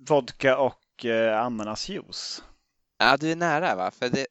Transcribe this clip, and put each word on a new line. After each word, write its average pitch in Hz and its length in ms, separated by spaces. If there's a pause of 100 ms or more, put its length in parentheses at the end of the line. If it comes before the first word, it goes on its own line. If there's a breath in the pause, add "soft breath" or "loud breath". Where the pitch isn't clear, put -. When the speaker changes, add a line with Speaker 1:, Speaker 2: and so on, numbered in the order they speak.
Speaker 1:
vodka 135 500
och, - 460
eh, 113 360
ananasjuice. 113 1000 (560)
Speaker 2:
Ja, 123 180
du 156 160
är 165 40
nära, 165 380
va? 92 160
För - 180
det, 135 220